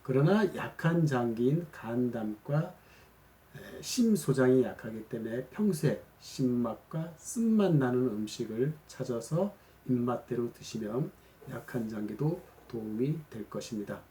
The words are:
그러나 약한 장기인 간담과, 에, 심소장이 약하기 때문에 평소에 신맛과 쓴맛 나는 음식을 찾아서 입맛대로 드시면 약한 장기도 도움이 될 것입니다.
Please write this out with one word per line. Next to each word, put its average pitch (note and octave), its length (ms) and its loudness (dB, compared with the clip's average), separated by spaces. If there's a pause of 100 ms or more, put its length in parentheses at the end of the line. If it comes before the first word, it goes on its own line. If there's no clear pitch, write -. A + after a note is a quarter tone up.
그러나 E3+ 540 4
약한 E3 500 0
장기인 B2+ 680 2
간담과, A#2+ 1000 -2 (840)
에, - 260 -16
심소장이 C3 840 4
약하기 A2 440 -6
때문에 A2+ 400 -6
평소에 D#3+ 540 0 (180)
신맛과 B2 1000 -2
쓴맛 A3 580 2
나는 B2+ 320 4
음식을 A2 680 -4 (140)
찾아서 C#3+ 680 -4 (340)
입맛대로 A#2+ 680 0
드시면 A2 580 -6 (400)
약한 A#2 360 -6
장기도 G#2+ 540 -4 (260)
도움이 A#2 500 -4 (120)
될 G#2+ 200 -12
것입니다. G#2 600 -8